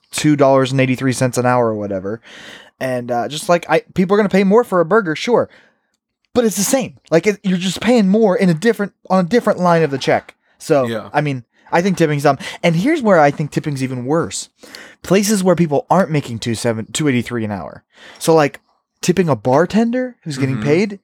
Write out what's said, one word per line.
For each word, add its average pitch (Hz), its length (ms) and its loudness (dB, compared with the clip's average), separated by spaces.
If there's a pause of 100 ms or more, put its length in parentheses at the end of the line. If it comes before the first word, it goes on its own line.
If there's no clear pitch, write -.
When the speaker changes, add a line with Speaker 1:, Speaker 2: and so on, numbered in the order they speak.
(100)
Speaker 1:
two 151 260 0
dollars 135 360 4
and 135 80 0
eighty-three 131 320 0
cents 123 260 -2
an 123 80 0
hour 123 220 2
or 110 60 -2
whatever. 101 460 -6 (580)
And, 123 320 -6
uh, 120 180 -2
just, 147 200 -10
like, 175 200 0
I, 160 120 2 (140)
people 190 200 2
are 202 40 2
gonna 208 100 0
pay 196 160 2
more 214 200 4
for 185 160 -2
a 170 60 2
burger, 180 300 0
sure. 190 320 0 (880)
But 240 100 2
it's 214 120 0
the 196 60 -2
same. 202 360 -2 (120)
Like, 165 160 2
it, 202 160 -2
you're 185 160 0
just 180 220 -6
paying 214 280 4
more 202 280 2
in 190 120 2
a 170 60 4
different, 202 380 -2 (180)
on 185 140 2
a 165 40 -8
different 226 300 0
line 170 240 2
of 147 80 0
the 135 80 -6
check. 131 360 -2 (240)
So, 139 280 0
Speaker 2:
Yeah. 107 260 -8
Speaker 1:
I 143 80 0
mean, 139 240 -4 (280)
I 165 100 2
think 185 160 0
tipping's 147 260 0
dumb. 139 140 4 (240)
And 170 140 2
here's 277 260 0
where 196 180 4
I 147 100 6
think 147 220 -6
tipping's 143 300 -4
even 127 220 -6
worse. 135 440 -4 (540)
Places 196 420 0
where 185 120 4
people 151 340 0
aren't 175 200 2
making 139 300 -4
two 120 140 -4
seven, 113 380 -4
two 151 160 -2
eighty-three 120 360 -2
an 104 60 -6
hour. 95 340 -12 (340)
So, - 160 2
like, 147 260 2 (420)
tipping 180 260 0
a 135 80 0
bartender 226 840 0
who's 147 160 -8
getting 131 180 -2
Speaker 2:
Mm-hmm. 107 80 -6
Speaker 1:
paid. 190 380 0